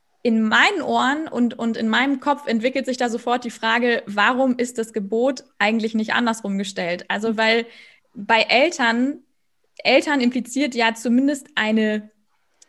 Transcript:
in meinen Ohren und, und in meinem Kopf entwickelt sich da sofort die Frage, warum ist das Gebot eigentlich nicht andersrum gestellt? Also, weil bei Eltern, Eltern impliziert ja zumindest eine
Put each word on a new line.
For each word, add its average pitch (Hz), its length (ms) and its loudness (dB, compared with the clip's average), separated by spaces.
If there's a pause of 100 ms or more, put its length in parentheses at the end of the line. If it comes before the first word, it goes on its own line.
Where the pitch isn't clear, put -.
(220)
in 226 200 2
meinen 269 400 2
Ohren 254 440 0
und, 233 320 -2
und 226 180 -2
in 220 120 -2
meinem 262 320 0
Kopf - 260 -2
entwickelt 247 400 -2
sich 254 100 -4
da 247 120 -2
sofort 240 360 -2
die 226 60 -8
Frage, 233 560 0
warum 240 500 2
ist 247 220 -4
das 220 140 -6
Gebot 226 520 -2 (140)
eigentlich 220 360 0
nicht 214 200 -2
andersrum 226 440 -2
gestellt? 185 500 -6
Also, 208 280 -4
weil 226 300 2 (480)
bei 220 280 2
Eltern, 254 760 2 (600)
Eltern 277 420 2
impliziert 247 540 -2
ja 226 200 2
zumindest 269 600 0
eine 214 540 0 (580)